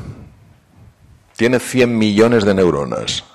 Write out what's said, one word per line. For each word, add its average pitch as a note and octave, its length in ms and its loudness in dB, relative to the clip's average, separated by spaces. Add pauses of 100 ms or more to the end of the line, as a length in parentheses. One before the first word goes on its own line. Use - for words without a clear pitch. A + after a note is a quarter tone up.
(1300)
Tiene A#2+ 260 0
cien A#2+ 360 0
millones A2 480 2
de G2+ 100 2
neuronas. C#2+ 680 -2 (100)